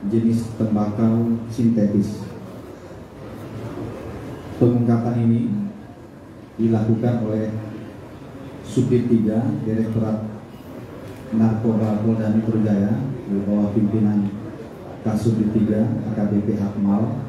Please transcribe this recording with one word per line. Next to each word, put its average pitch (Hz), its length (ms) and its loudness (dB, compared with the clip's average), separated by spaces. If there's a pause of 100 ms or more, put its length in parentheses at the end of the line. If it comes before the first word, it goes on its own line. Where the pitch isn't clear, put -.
jenis 113 480 2
tembakau 113 800 2 (160)
sintetis. 107 720 2 (2250)
Pengungkapan 117 580 4 (140)
ini 117 120 4 (1160)
dilakukan 113 720 2
oleh 107 240 0 (1120)
Subdit 120 400 2
Tiga, 110 400 4 (160)
Direktorat 110 640 0 (1120)
Narkoba 110 640 2
Polda 110 320 2
Metro 110 320 2
Jaya, 104 320 4 (320)
di 101 160 0
bawah 104 320 2
pimpinan 104 480 4 (800)
Kasubdit 107 480 2
Tiga, 107 320 4
A - 320 -2
K - 20 -2 (140)
B 101 80 4
P 104 160 0
Akmal. 101 720 0